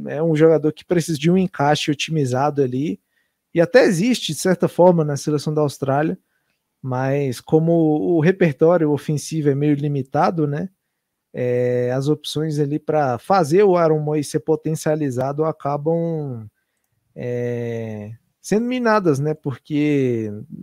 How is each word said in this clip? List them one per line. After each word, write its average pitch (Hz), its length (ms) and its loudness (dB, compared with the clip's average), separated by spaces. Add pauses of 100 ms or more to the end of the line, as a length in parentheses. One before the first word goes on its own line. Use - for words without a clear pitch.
é 139 160 -6
um 165 140 2
jogador 156 360 4
que - 120 -16
precisa 165 340 -2
de 151 120 2
um 185 80 4
encaixe 151 520 0
otimizado 143 720 -2
ali, 135 380 -4 (540)
e 165 60 2
até 233 240 6
existe, 202 500 0
de - 40 -12
certa 180 300 0
forma, 170 360 6
na 147 120 -4
seleção 151 380 -4
da 151 80 0
Austrália, 147 560 -2 (640)
mas 131 580 -4
como 160 320 2
o 165 480 2
repertório 165 720 2
ofensivo 147 560 -2
é 139 60 2
meio 147 200 2
limitado, 147 720 -2
né? 151 220 -6 (640)
É, 123 600 -2
as 135 140 -2
opções 151 500 -4
ali 147 200 -2
pra 143 400 0
fazer 185 440 2
o 190 140 4
Aaron 160 240 2
Mooy 151 220 -2
ser 147 180 -4
potencializado 151 1040 -2
acabam, 151 1040 -4 (680)
é, 117 1000 -6 (280)
sendo 220 260 -2
minadas, 214 520 2
né? 151 160 -2
Porque 135 960 -2 (320)